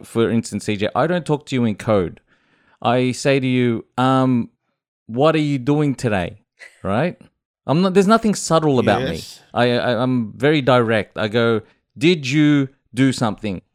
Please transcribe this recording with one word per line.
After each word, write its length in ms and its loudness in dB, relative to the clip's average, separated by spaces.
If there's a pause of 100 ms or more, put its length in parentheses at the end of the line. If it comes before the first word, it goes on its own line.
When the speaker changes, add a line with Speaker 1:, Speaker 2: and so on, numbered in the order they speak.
Speaker 1:
for 280 0
instance, 320 -4
C 140 -4
J, 180 -2
I 120 0
don't 180 -4
talk 220 -4
to 80 -6
you 100 0
in 100 -2
code. 460 -2 (600)
I 300 0
say 300 0
to 60 -4
you, 360 0 (140)
um, 520 2 (580)
"What 280 2
are 40 0
you 200 -2
doing 360 0
today?" 480 -4 (380)
Right? 380 -4 (480)
I'm 140 2
not. 120 2
There's 140 4
nothing 260 2
subtle 460 0
about 220 2
me. 140 -6
Speaker 2:
Yes. 260 -14 (120)
Speaker 1:
I, 180 0
I, 300 -2
I'm 360 -2
very 240 2
direct. 560 0
I 100 -2
go, 340 0 (360)
"Did 320 0
you 400 2 (240)
do 180 2
something? 500 -6 (140)